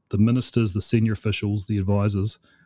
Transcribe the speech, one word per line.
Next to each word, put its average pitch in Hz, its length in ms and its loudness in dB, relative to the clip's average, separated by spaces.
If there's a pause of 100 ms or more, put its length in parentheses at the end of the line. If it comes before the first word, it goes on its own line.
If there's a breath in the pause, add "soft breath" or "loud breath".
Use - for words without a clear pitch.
the 98 100 -4
ministers, 117 540 2
the 104 80 -4
senior 110 320 0
officials, 104 540 -4
the 107 120 -2
advisors, 101 600 0 (280 soft breath)